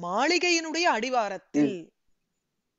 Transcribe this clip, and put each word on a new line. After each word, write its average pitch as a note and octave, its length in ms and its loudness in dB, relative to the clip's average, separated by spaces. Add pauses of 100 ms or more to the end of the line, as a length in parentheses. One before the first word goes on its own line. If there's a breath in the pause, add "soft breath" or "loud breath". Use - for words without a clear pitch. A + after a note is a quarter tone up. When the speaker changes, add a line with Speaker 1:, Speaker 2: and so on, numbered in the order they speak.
Speaker 1:
மாளிகையினுடைய D#4+ 800 0
அடிவாரத்தில். A#3+ 1000 0
Speaker 2:
ம். - 60 -20 (880)